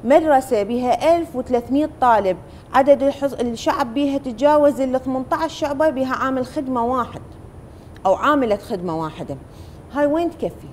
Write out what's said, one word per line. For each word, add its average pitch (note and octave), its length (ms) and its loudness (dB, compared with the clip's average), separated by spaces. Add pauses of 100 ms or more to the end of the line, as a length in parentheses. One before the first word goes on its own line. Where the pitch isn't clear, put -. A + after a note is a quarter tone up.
مدرسة C4 580 4
بها B3 540 2
ألف E4 200 -4
وثلاثمية B3+ 540 -2 (100)
طالب، G#3 360 4 (380)
عدد C4+ 280 6
الحص-، C#4 380 -2
الشعب A#3+ 540 -2
بها C#4 240 0
تجاوز C#4 640 2
ال C4 240 0
ثمنتاش C#4+ 480 -4
شعبة، D4+ 380 0
بها C4 240 -2
عامل C4 320 -2
خدمة C4 380 -4
واحد A#3+ 360 -4 (880)
أو F#3+ 80 4
عاملة A#3 420 2
خدمة F3 460 -6
واحدة، D#3 340 -8 (580)
هاي D4 120 2
وين D#4+ 240 0
تكفي؟ - 420 -8